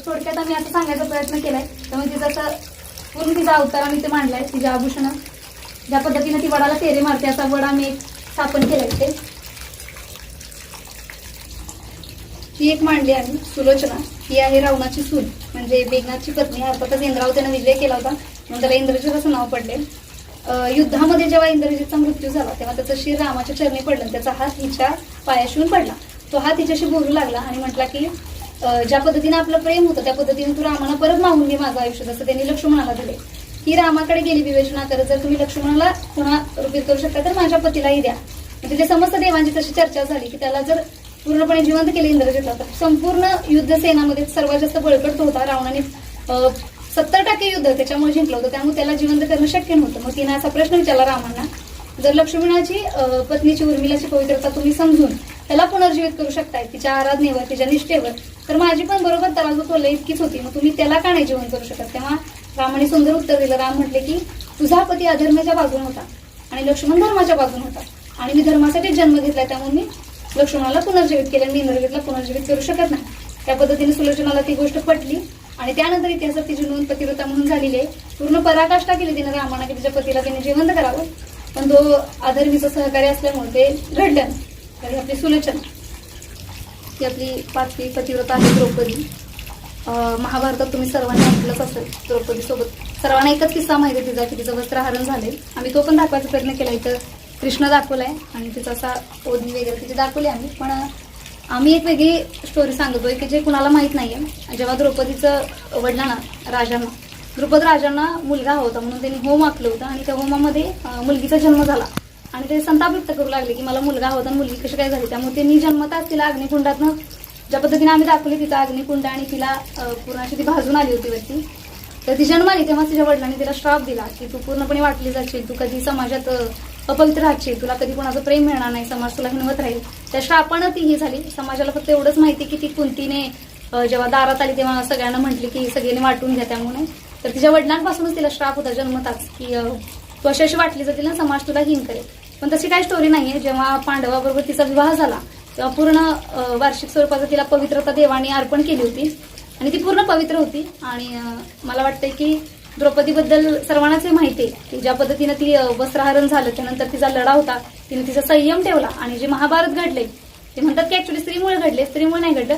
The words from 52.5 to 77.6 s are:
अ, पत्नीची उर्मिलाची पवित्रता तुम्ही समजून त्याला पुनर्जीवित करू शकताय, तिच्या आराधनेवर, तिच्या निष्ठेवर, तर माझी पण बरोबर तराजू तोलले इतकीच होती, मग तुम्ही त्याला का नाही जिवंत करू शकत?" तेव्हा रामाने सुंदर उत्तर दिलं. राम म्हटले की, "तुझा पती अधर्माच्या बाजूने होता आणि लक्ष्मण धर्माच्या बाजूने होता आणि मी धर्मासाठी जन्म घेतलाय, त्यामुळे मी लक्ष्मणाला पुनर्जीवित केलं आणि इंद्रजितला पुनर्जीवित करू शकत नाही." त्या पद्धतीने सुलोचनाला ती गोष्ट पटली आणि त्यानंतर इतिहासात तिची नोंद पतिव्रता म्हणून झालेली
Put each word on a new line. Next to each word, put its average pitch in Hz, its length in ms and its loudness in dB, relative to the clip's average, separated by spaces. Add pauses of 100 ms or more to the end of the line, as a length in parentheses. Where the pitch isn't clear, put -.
अ, 254 360 0
पत्नीची 302 440 2
उर्मिलाची 294 420 0
पवित्रता 277 420 0
तुम्ही 294 240 0
समजून 302 440 4
त्याला - 480 0
पुनर्जीवित 349 540 2
करू 285 120 -2
शकताय, 277 420 -6
तिच्या 269 200 -2
आराधनेवर, 269 580 2
तिच्या 262 160 0
निष्ठेवर, 294 420 2 (400)
तर 311 80 0
माझी 339 260 4
पण 381 200 0
बरोबर 339 340 2
तराजू 302 240 0
तोलले 311 300 2
इतकीच 302 300 -4
होती, 302 200 -2
मग 247 140 -10
तुम्ही 294 220 2
त्याला 311 240 2
का 359 120 2
नाही 320 120 4
जिवंत 254 280 -2
करू 233 160 -6
शकत?" - 260 -10
तेव्हा 277 220 -2 (400)
रामाने 277 300 2
सुंदर 302 260 4
उत्तर 294 260 2
दिलं. 262 180 2
राम 262 180 -2
म्हटले 269 260 0
की, 302 180 -4 (420)
"तुझा 330 220 6
पती 359 240 0
अधर्माच्या 311 480 4
बाजूने 269 300 0
होता - 200 -10 (480)
आणि 269 140 -4
लक्ष्मण 285 340 4
धर्माच्या 370 360 4
बाजूने 254 260 0
होता 269 180 -10 (420)
आणि 269 120 -4
मी 302 80 6
धर्मासाठी 311 460 4
जन्म 302 300 6
घेतलाय, 277 300 0
त्यामुळे 269 220 -6
मी 349 160 0 (500)
लक्ष्मणाला 277 440 2
पुनर्जीवित 339 440 2
केलं 262 200 2
आणि 277 140 0
इंद्रजितला 262 400 0
पुनर्जीवित 262 500 -6
करू 277 120 0
शकत 339 300 0
नाही." 285 120 -2 (440)
त्या 269 100 0
पद्धतीने 285 360 4
सुलोचनाला 285 480 0
ती 285 140 -2
गोष्ट 285 240 0
पटली 302 380 -2 (420)
आणि 262 180 -6
त्यानंतर 349 320 0
इतिहासात 311 340 -4
तिची 294 200 -6
नोंद 285 240 -2
पतिव्रता 277 400 -4
म्हणून 277 200 0
झालेली 277 300 0